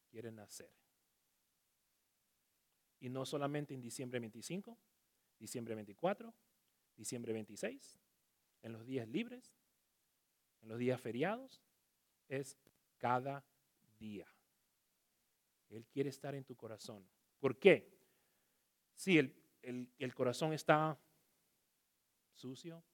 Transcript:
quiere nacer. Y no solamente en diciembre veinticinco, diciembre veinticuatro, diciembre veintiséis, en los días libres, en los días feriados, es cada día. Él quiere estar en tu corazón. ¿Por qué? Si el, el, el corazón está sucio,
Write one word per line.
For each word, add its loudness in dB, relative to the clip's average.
quiere -12
nacer. -16
Y -8
no -4
solamente -2
en -10
diciembre -6
veinticinco, -10
diciembre -8
veinticuatro, -4
diciembre -4
veintiséis, -8
en -10
los -12
días -4
libres, -6
en -18
los -6
días 2
feriados, -4
es -6
cada 0
día. -10
Él -14
quiere 0
estar -8
en -8
tu -14
corazón. -14
¿Por 4
qué? 10
Si 6
el, 6
el, -8
el -4
corazón 2
está 6
sucio, -14